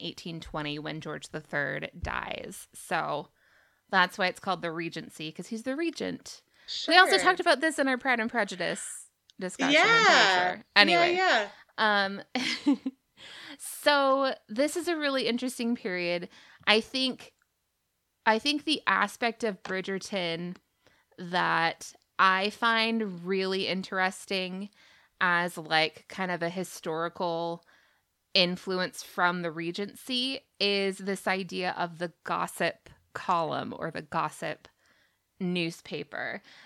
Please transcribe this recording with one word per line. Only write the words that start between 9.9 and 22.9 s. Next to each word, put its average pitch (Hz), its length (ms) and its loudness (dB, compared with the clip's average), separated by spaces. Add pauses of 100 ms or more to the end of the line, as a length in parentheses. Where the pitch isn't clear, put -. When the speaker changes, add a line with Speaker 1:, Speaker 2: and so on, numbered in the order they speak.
Speaker 2:
Yeah. 185 440 6
Speaker 1:
sure. 220 100 -18 (100)
Anyway. 339 400 8
Speaker 2:
Yeah, 294 320 4 (300)
yeah. - 0 -
Speaker 1:
Um, 202 460 2 (100)
<laughs> - 580 0 (680)
so 269 720 2 (160)
this 269 260 0
is 349 120 -4
a 339 100 0
really 269 300 0
interesting 240 480 -2
period. 175 540 -4 (360)
I 214 160 6
think, - 520 -4 (920)
I 220 140 4
think 294 240 0
the 302 240 0
aspect 202 560 0
of 208 180 -2
Bridgerton 180 920 -4 (640)
that 170 760 0 (240)
I 190 320 4
find 220 760 0